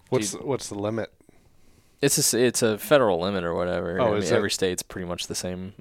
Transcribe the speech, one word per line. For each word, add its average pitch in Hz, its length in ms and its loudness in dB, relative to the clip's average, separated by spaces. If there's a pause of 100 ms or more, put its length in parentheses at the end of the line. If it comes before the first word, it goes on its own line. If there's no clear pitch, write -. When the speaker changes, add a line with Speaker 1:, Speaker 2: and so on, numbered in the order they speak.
Speaker 1:
What's 107 240 0
Speaker 2:
Dude. 110 100 -10
Speaker 1:
the, 117 40 -10
what's 131 220 -4
the 110 60 -10
limit? 104 380 -4 (880)
Speaker 3:
It's 143 140 2
a 156 40 2
s-, - 140 2
it's 117 280 4
a 110 160 2
federal 110 420 4
limit 95 240 -2
or 85 100 -2
whatever. 90 460 -2
Speaker 1:
Oh, 110 140 2
Speaker 3:
I - 20 0
Speaker 1:
is 104 80 0
Speaker 3:
mean, 82 80 0
Speaker 1:
it? - 40 4
Speaker 3:
every 101 140 0
state's 90 320 -2
pretty 92 240 -10
much 87 200 -6
the - 80 -8
same. 92 460 -8